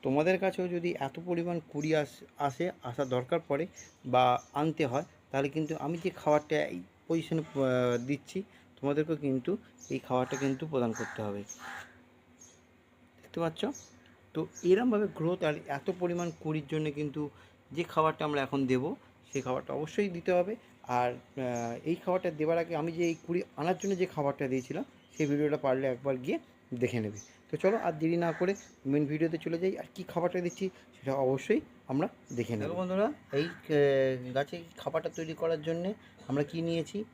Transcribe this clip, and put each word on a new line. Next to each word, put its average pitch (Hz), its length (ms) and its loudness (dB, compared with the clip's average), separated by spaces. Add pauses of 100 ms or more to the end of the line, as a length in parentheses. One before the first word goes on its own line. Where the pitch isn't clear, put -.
তোমাদের 151 360 4
কাছেও 185 300 0
যদি 175 220 -2 (100)
এত 139 160 -4 (100)
পরিমাণ 175 300 -2 (120)
কুঁড়ি 151 260 -2
আস-, 147 300 -2 (140)
আসে, 143 320 0 (120)
আসার 127 260 -2
দরকার 127 400 0
পড়ে 147 160 0 (420)
বা 127 180 6 (300)
আনতে 151 320 2
হয়, 135 180 0 (260)
তাহলে 139 180 0
কিন্তু 156 280 -2
আমি 151 280 -4
যে 185 120 0
খাবারটা 151 400 4 (100)
এই - 140 -6 (280)
পজিশনে, 160 340 0
আহ, 127 640 2
দিচ্ছি 147 320 -4 (420)
তোমাদেরকেও 151 360 0
কিন্তু 143 400 0 (340)
এই 135 80 -2
খাবারটা 127 380 0
কিন্তু 135 300 -2
প্রদান 123 260 0
করতে 110 300 -8
হবে, 101 200 -6 (1800)
দেখতে - 180 -8
পাচ্ছ। 165 200 -2 (760)
তো 156 60 -2 (220)
এরমভাবে 214 440 6 (120)
গ্রোথ 175 260 0
আর 151 100 2 (140)
এত 143 180 -4 (140)
পরিমাণ 175 300 0 (100)
কুঁড়ির 156 320 -2
জন্য 156 180 0
কিন্তু 147 320 -4 (500)
যে 151 120 -2
খাবারটা 160 400 2
আমরা 147 180 0
এখন 139 240 0
দেবো 131 300 2 (360)
সেই 135 100 -2
খাবারটা 127 300 -2
অবশ্যই 156 360 0
দিতে 170 240 -2
হবে। 180 240 2 (260)
আর, 123 300 2
আহ, 123 800 -4
এই 175 140 2
খাবারটা 185 260 0
দেওয়ার 156 280 0
আগে 170 180 -2
আমি 160 160 -2
যে 170 120 0
এই 165 200 2
কুঁড়ি 175 160 0 (160)
আনার 175 220 0
জন্য 196 180 -2
যে 180 100 0
খাবারটা 143 420 -2
দিয়েছিলাম 131 360 -2 (320)
সেই 156 100 2
ভিডিওটা 147 300 2
পারলে 135 300 2
একবার 131 300 0
গিয়ে 147 220 -2 (360)
দেখে 120 260 2
নেবে। 104 180 -4 (320)
তো 151 60 -4
চলো 196 200 4
আর 175 160 0
দেরি 160 240 0
না 170 160 2
করে 180 200 0 (340)
মেন 143 200 4
ভিডিওতে 156 320 0
চলে 165 200 -4
যাই। 190 200 -2
আর - 60 -8 (100)
কী 190 140 -10
খাবারটা 180 320 0
দিচ্ছি 175 240 -4 (300)
সেটা 135 200 -4
অবশ্যই 135 460 2 (280)
আমরা 143 180 0 (260)
দেখে 120 240 -2
নেব। 104 60 -2
দেখো 160 180 -4
বন্ধুরা, 185 280 2 (240)
এই, 147 140 2
আহ, 135 880 2
গাছে 143 220 -2 (200)
খাবারটা 160 400 -4
তৈরি 160 180 -6
করার 165 280 0
জন্যে 170 320 -2 (340)
আমরা 143 160 2
কী 151 180 -6
নিয়েছি? 165 360 -2 (160)